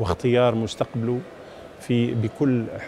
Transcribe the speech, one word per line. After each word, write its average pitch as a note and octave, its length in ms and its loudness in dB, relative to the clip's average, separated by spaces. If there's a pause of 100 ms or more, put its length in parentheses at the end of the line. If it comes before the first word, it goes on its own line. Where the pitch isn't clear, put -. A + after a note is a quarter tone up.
واختيار A#2+ 540 4
مستقبله A2+ 640 -2 (600)
في، A#2+ 340 2
بكل A#2+ 500 2 (240)